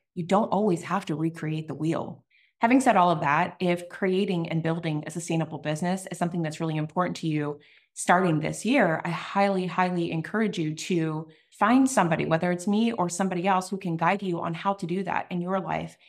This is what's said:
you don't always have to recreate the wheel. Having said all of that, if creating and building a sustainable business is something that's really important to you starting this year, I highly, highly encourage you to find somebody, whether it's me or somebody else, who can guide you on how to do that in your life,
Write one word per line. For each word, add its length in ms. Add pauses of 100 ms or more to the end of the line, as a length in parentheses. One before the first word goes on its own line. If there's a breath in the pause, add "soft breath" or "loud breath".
(160)
you 100
don't 240
always 340
have 220
to 100
recreate 540
the 40
wheel. 520 (340 soft breath)
Having 220
said 160
all 140
of 100
that, 400
if 260
creating 640
and 120
building 460
a 40
sustainable 480
business 520
is 60
something 240
that's 180
really 180
important 400
to 100
you 340 (340 soft breath)
starting 440
this 260
year, 400
I 40
highly, 580
highly 440
encourage 460
you 160
to 540 (240 loud breath)
find 360
somebody, 380
whether 260
it's 160
me 240
or 160
somebody 400
else, 220
who 80
can 200
guide 260
you 180
on 140
how 180
to 140
do 160
that 260
in 120
your 180
life, 360 (140 soft breath)